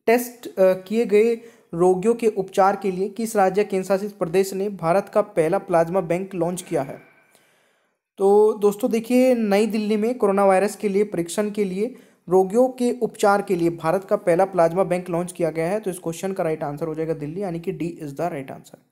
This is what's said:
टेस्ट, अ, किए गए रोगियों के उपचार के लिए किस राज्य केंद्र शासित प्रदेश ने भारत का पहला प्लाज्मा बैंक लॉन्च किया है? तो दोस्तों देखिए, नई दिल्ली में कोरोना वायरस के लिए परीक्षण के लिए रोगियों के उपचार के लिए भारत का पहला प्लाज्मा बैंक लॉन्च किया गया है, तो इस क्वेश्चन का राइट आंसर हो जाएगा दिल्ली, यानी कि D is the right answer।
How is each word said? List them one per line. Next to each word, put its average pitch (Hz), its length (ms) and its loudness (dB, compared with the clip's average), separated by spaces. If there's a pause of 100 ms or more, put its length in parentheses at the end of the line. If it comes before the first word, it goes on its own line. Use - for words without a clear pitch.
टेस्ट, 247 420 0
अ, 185 260 4
किए 208 320 -2
गए 214 300 4 (380)
रोगियों 185 420 2
के 233 120 -2
उपचार 196 480 2
के 196 160 -4
लिए 190 180 -4
किस 220 260 -8
राज्य 190 280 2
केंद्र 190 240 -4
शासित 202 300 -2
प्रदेश 190 360 0
ने 190 160 -4
भारत 185 440 0
का 208 80 4
पहला 180 360 0
प्लाज्मा 180 440 0
बैंक 180 340 -4
लॉन्च 175 260 -2
किया 160 200 -4
है? - 200 -10 (1160)
तो 208 360 4
दोस्तों 208 380 0
देखिए, 247 440 4
नई 214 320 2
दिल्ली 214 300 -2
में 233 200 -2
कोरोना 202 280 2
वायरस 196 300 4
के 208 140 -4
लिए 196 140 2
परीक्षण 208 480 -4
के 208 120 -2
लिए 202 320 -4 (340)
रोगियों 190 400 4
के 247 320 -2
उपचार 202 400 2
के 196 140 -2
लिए 170 140 0
भारत 165 340 -2
का 208 120 0
पहला 190 300 2
प्लाज्मा 180 380 2
बैंक 180 260 -4
लॉन्च 175 220 -4
किया 165 180 -4
गया 165 180 -4
है, 208 120 -4
तो 214 100 -6
इस 175 100 -10
क्वेश्चन 190 340 -8
का 190 100 -4
राइट 160 200 -4
आंसर 147 240 -6
हो 156 80 -8
जाएगा 160 180 -6
दिल्ली, 151 280 -8
यानी 170 180 -6
कि 180 140 -8
D 165 300 -8
is 139 120 -10
the 165 160 -4
right 135 260 -12
answer। - 220 -20 (120)